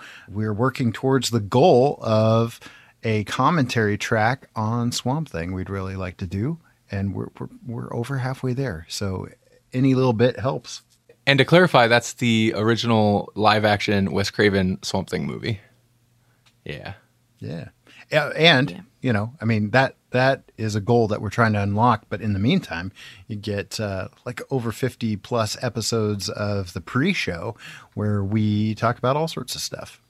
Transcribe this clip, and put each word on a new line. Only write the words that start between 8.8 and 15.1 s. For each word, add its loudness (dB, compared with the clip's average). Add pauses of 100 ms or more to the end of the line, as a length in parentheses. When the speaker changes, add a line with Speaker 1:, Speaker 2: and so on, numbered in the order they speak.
Speaker 1:
So -6 (440)
any 4
little 4
bit 2
helps. -6 (440)
Speaker 2:
And 6
to 6
clarify, 6
that's 2
the 2
original 2
live-action 2
Wes 0
Craven 2
Swamp -4
Thing -4